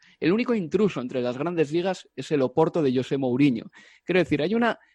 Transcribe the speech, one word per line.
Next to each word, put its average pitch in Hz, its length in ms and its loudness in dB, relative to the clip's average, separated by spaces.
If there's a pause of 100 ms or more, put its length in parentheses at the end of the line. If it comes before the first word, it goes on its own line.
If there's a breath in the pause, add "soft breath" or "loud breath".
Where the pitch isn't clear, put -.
(200 soft breath)
El 156 120 2
único 240 220 0
intruso 185 480 0
entre 127 180 -4
las 123 160 -2
grandes 156 340 -2
ligas 175 460 -4
es 131 140 -10
el 147 100 2
Oporto 160 400 2
de 131 160 2
José 131 220 -2
Mourinho. 131 520 0 (360 soft breath)
Quiero 180 140 2
decir, 151 200 0
hay 180 140 0
una 233 240 0 (160)